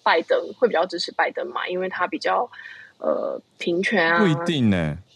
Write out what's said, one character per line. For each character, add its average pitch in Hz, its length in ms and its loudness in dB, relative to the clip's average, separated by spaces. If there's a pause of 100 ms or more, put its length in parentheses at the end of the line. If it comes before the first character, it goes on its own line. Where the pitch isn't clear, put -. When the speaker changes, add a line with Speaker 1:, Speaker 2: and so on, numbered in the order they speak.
Speaker 1:
拜 180 200 4
登， - 160 0 (200)
会 240 100 4
比 180 60 -2
较 165 100 2
支 170 140 -6
持 - 140 -6
拜 147 180 0
登 - 180 -6
嘛， - 200 -6
因 180 120 -4
为 185 80 -2
他 180 180 -4
比 165 120 -4
较， 185 300 0 (500)
呃， - 420 -2 (180)
平 175 240 -2
权 185 300 2
啊。 170 60 4
Speaker 2:
不 202 100 6
一 156 60 4 (120)
定 135 260 2
欸。 80 240 0 (200)